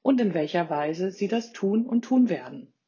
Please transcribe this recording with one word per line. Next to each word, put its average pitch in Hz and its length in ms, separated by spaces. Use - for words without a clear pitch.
und 262 200
in 208 120
welcher 160 380
Weise 160 400
sie 196 160
das 226 260
tun 214 340
und 233 180
tun 254 240
werden. 143 440